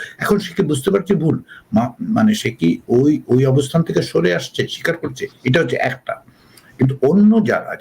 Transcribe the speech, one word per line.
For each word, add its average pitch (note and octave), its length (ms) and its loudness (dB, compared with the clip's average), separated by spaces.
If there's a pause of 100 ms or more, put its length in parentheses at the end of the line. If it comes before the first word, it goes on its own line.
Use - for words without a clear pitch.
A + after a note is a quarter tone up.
(180)
এখন G#3 220 0
সে - 140 -8
কি G3 100 -2
বুঝতে D3 280 -2
পারছে G3 240 0
ভুল? D#3 240 0 (340)
মা-, A#3+ 280 0
মানে A2 340 2
সে - 160 -4
কি E2+ 260 0 (120)
ওই, C#3 380 2
ওই C3 180 2
অবস্থান C#3 360 2
থেকে E3 200 -2
সরে E3+ 340 0
আসছে, - 320 -6
স্বীকার E3 300 -6
করছে? - 300 -8 (160)
এটা C3+ 160 2
হচ্ছে - 160 -2
একটা। - 380 -6 (640)
কিন্তু C3 180 0 (140)
অন্য G#3 360 4
যারা, - 360 -4